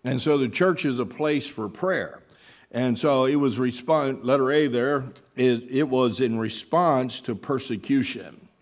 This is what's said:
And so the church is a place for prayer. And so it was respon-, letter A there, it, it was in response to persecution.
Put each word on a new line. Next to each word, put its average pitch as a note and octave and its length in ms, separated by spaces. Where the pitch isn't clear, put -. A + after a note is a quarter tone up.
And B2+ 160
so D3 180
the B2+ 120
church F3+ 340
is B2+ 160
a A#2+ 60
place D3 420
for G#2+ 220
prayer. E3+ 520
And A#2+ 280
so C3+ 260
it C#3+ 120
was C3 200
respon-, B2+ 680
letter C3+ 260
A D3+ 160
there, B2+ 380
it, B2 320
it C3+ 180
was B2+ 320
in A#2 180
response C3 840
to A#2 140
persecution. A2+ 1120